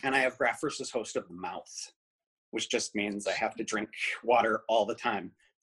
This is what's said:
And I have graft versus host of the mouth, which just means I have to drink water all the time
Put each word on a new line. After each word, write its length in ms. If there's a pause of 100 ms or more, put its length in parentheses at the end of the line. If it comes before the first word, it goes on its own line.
And 100
I 60
have 180
graft 220
versus 320
host 240
of 100
the 80
mouth, 380 (800)
which 180
just 240
means 320
I 60
have 240
to 80
drink 240 (340)
water 460
all 180
the 80
time 380 (300)